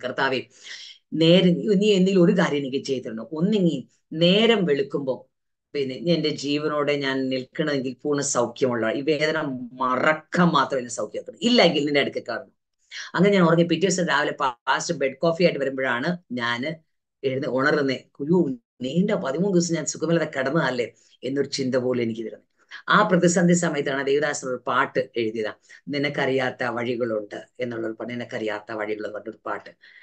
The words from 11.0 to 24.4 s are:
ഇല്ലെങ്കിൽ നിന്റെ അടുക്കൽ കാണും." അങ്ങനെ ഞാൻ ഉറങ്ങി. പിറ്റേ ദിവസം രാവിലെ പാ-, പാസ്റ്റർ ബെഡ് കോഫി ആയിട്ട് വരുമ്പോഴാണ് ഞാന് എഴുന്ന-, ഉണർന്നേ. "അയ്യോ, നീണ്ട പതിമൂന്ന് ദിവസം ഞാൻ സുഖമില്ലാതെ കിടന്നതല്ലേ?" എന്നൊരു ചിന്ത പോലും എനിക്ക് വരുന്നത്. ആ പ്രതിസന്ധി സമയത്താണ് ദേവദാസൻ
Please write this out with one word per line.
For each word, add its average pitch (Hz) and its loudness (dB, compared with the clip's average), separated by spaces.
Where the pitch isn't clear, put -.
ഇല്ലെങ്കിൽ 180 4
നിന്റെ 143 0
അടുക്കൽ - -2
കാണും." 110 -8
അങ്ങനെ 202 4
ഞാൻ 185 4
ഉറങ്ങി. 165 6
പിറ്റേ 165 0
ദിവസം 180 0
രാവിലെ 147 0
പാ-, 135 -4
പാസ്റ്റർ 151 -2
ബെഡ് 135 -2
കോഫി 170 2
ആയിട്ട് 147 2
വരുമ്പോഴാണ് 131 -2
ഞാന് 120 -2
എഴുന്ന-, 131 -2
ഉണർന്നേ. 135 0
"അയ്യോ, 147 0
നീണ്ട 170 0
പതിമൂന്ന് 175 0
ദിവസം 165 0
ഞാൻ 151 -4
സുഖമില്ലാതെ 156 -2
കിടന്നതല്ലേ?" 127 -2
എന്നൊരു 135 -2
ചിന്ത 131 -4
പോലും 123 0
എനിക്ക് 113 -4
വരുന്നത്. - -12
ആ 190 6
പ്രതിസന്ധി 175 4
സമയത്താണ് 143 0
ദേവദാസൻ 139 0